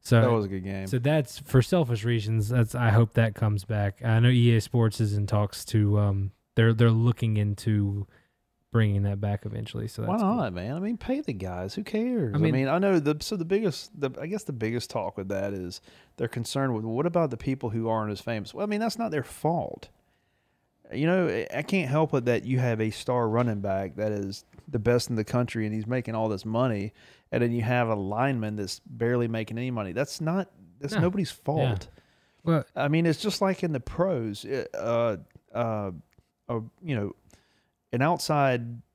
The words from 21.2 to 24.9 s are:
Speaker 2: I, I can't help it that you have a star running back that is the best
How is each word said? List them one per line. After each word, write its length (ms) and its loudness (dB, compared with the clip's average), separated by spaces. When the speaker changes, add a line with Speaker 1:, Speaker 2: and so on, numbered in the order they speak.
Speaker 2:
I, 300 -4
I 40 -6
can't 260 0
help 260 2
it 100 2
that 220 2
you 120 0
have 220 2
a 100 0
star 380 -2
running 320 0
back 340 -4
that 160 -2
is 340 -6
the 140 -2
best 280 2